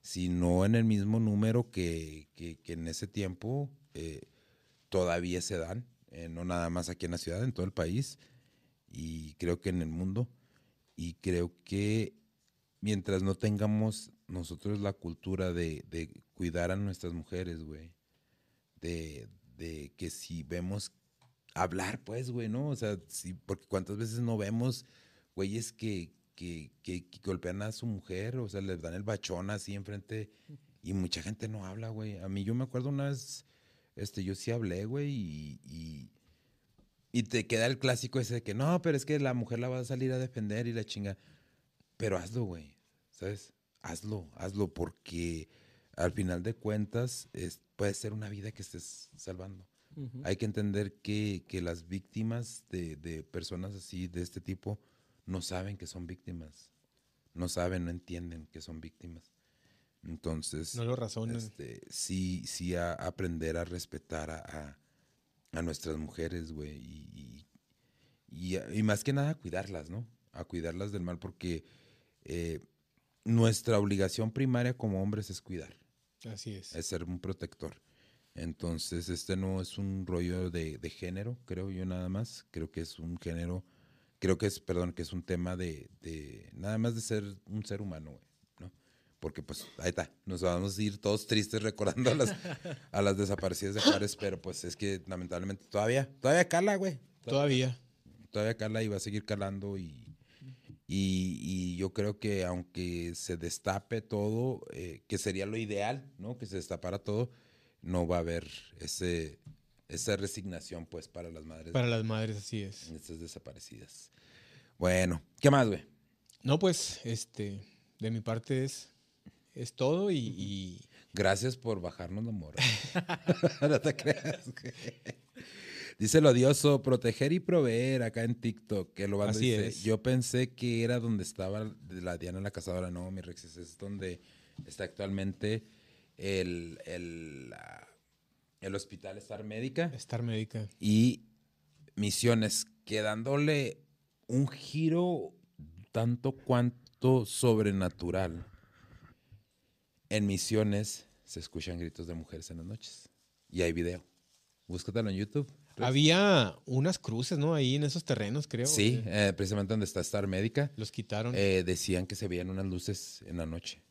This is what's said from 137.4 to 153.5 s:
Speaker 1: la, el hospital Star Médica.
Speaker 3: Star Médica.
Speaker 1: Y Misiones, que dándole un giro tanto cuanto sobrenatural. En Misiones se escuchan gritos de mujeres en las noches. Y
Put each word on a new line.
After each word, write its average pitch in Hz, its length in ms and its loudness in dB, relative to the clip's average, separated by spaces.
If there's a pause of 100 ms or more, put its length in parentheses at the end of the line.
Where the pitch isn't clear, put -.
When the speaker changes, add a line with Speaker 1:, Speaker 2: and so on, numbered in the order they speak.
Speaker 1:
la, 50 380 -16 (720)
el 98 160 -6
hospital 98 440 -8
Star 107 260 -12
Médica. 127 400 -2 (100)
Speaker 3:
Star 117 260 -4
Médica. 110 460 -2 (140)
Speaker 1:
Y 110 400 8 (720)
Misiones, 107 720 4 (180)
que 107 180 0
dándole 135 760 2 (500)
un 131 220 4
giro 160 840 2 (600)
tanto 120 400 4
cuanto 123 920 4
sobrenatural. 95 1200 2 (1600)
En 104 180 4
Misiones 104 800 2 (160)
se - 160 -10
escuchan 82 400 -6
gritos 85 280 -6
de 85 60 -6
mujeres 82 380 -10
en 82 60 -10
las 82 80 -10
noches. - 440 -12 (400)
Y 90 120 0